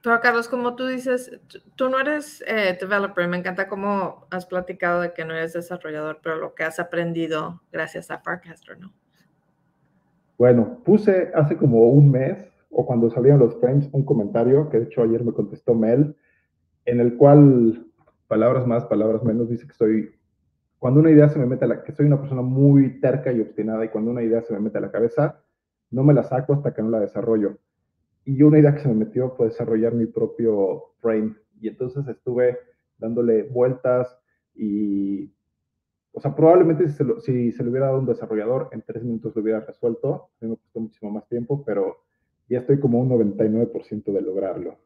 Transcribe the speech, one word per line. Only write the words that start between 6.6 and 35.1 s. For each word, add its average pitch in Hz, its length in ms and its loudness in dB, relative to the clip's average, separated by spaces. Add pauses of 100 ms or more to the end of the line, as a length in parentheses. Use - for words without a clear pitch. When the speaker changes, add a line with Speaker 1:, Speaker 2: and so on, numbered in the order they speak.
Speaker 1:
has 160 160 -6
aprendido 165 800 -6 (100)
gracias 165 400 -10
a 151 80 -10
Farcaster, 170 600 -14
¿no? 190 120 -20 (1500)
Speaker 2:
Bueno, 120 460 4
puse 196 500 2
hace 160 240 2
como 117 320 6
un 143 200 8
mes, 131 400 -2 (200)
o - 160 -2
cuando 117 240 0
salieron 135 300 4
los 113 200 2
frames, 139 320 0
un 135 140 -2
comentario, 117 640 0
que 110 80 0
de 117 60 0
hecho 117 180 -4
ayer 113 200 0
me 117 120 -4
contestó - 400 -4
Mel, 120 420 0 (680)
en 120 140 -2
el 120 180 0
cual, 135 680 6 (400)
palabras 120 400 0
más, 117 200 -2
palabras 113 360 0
menos, 117 280 -2
dice 117 160 -8
que - 80 -20
soy, 110 400 -2 (640)
cuando 135 220 4
una 160 100 6
idea 147 180 8
se 151 100 -2
me 131 60 0
mete 127 220 -2
a - 20 0
la, - 160 -4
que - 80 -14
soy 147 140 0
una 143 120 2
persona 127 220 -6
muy 135 600 4
terca 131 320 0
y 113 80 -2
obstinada, 110 440 -4
y 113 60 -8
cuando 110 200 -4
una 120 120 -6
idea 113 180 0
se 113 140 -8
me 98 60 -6
mete 107 180 -4
a - 20 -4
la 101 100 -8
cabeza, 117 520 -2 (480)
no 131 140 -2
me 147 100 6
la 120 80 4
saco 139 320 -2
hasta 143 180 -4
que - 80 -8
no 110 80 -2
la 113 120 0
desarrollo. 104 580 -2 (680)
Y 139 180 0
una 151 160 8
idea 147 160 6
que - 60 -6
se 135 80 -2
me 113 60 0
metió 120 360 -2
fue 117 180 -2
desarrollar 113 460 -2
mi 113 120 0
propio 110 920 -2
frame. 110 340 -2 (260)
Y 110 80 -8
entonces 131 380 -8
estuve 123 520 -4 (400)
dándole 117 460 0
vueltas 123 720 -2 (380)
y, 101 800 -6 (800)